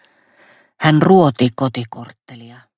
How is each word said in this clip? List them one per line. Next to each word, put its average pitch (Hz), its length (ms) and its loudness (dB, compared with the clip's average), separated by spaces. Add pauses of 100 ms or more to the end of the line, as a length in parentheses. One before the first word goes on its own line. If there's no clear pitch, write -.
(800)
Hän 151 220 2
ruoti 160 540 2
kotikorttelia 117 1000 -12 (200)